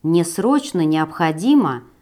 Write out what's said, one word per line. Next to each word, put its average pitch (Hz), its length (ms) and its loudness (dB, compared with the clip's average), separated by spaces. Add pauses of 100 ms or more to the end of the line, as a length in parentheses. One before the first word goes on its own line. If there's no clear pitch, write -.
Мне 165 220 2
срочно 190 600 0
необходимо 156 960 0 (200)